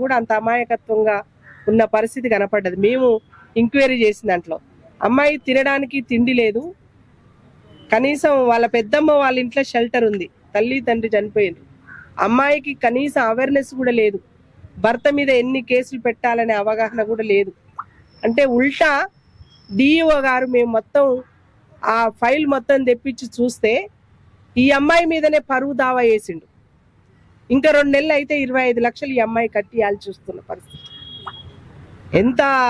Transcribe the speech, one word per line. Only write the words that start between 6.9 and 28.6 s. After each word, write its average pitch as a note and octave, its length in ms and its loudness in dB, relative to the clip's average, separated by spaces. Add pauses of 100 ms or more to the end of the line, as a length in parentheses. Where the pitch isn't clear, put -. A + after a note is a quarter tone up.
కనీసం C#4+ 400 0 (180)
వాళ్ళ A#3 240 2
పెద్దమ్మ C#4+ 360 0 (120)
వాళ్ళ C4 220 0
ఇంట్లో B3+ 180 -2 (100)
షెల్టర్ A#3+ 380 0
ఉంది, F#3+ 160 -6 (280)
తల్లి A#3 220 -2 (120)
తండ్రి A3+ 260 -2
చనిపోయిండ్రు, G#3 500 -2 (640)
అమ్మాయికి C#4 460 0 (120)
కనీసం C4 460 -2
అవేర్‌నెస్ C4+ 500 -2
కూడా B3+ 200 0
లేదు, G#3 180 0 (680)
భర్త A#3 220 0 (120)
మీద C#4 120 0 (120)
ఎన్ని C4 180 -4 (100)
కేసులు B3 360 -2
పెట్టాలనే A#3 560 -2
అవగాహన A3 380 -2 (100)
కూడా A3 220 -4
లేదు. G3 200 0 (760)
అంటే A#3 180 2 (140)
ఉల్టా C#4+ 340 2 (840)
డీఈఓ D#4 400 4 (100)
గారు B3+ 260 0
మేము A#3+ 240 2
మొత్తం C#4 280 0 (880)
ఆ - 20 0 (240)
ఫైల్ C#4+ 340 0
మొత్తం C4+ 240 2 (120)
తెప్పించి B3 360 -4 (100)
చూస్తే A#3 360 0 (880)
ఈ - 20 4 (140)
అమ్మాయి E4 340 4
మీదనే D4+ 280 0 (100)
పరువు C4+ 320 -2
దావా B3+ 260 0
వేసిండు. G#3 380 -2 (1080)
ఇంకా C#4 220 2
రెండు C#4+ 200 2
నెలలు D4+ 200 0
అయితే C#4+ 180 -2 (100)
ఇరవై B3+ 260 -2